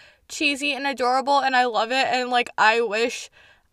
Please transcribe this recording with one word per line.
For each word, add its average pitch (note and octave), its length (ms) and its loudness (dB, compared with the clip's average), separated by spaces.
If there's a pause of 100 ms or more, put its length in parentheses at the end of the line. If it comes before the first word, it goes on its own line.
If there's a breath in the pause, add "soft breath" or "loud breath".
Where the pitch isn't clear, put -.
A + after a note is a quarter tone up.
(260 soft breath)
cheesy C#4+ 460 -2
and C4+ 140 -6
adorable, C4 520 0
and C4 160 0
I B3 100 4
love A3+ 260 -2
it, C4 160 0
and, B3 240 -2
like, B3 260 0
I A3 240 4
wish A3+ 480 -4 (440 soft breath)